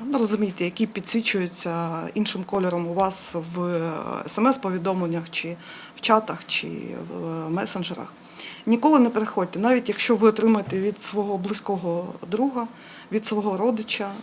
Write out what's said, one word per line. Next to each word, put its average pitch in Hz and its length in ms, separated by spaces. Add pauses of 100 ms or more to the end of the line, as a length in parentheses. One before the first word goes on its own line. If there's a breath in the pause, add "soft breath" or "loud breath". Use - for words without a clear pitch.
ну, 277 120
розумієте, 208 460
які 180 220
підсвічуються 180 1160 (120)
іншим 208 300
кольором 175 440
у 170 60
вас 190 420 (180)
в, 180 80
е, 170 300 (340)
С - 120
М 220 80
С-повідомленнях 185 840
чи 170 260 (400 loud breath)
в - 40
чатах, 220 460
чи - 220
в, 170 580
е, 165 240
месенджерах. 190 640 (540 loud breath)
Ніколи 262 320
не 240 120
переходьте, 208 480
навіть 233 300
якщо 208 280
ви 214 120
отримаєте 208 520
від 202 220
свого 202 360
близького 180 680 (240)
друга, 247 360 (460 loud breath)
від 214 140
свого 208 300
родича, 214 540 (120)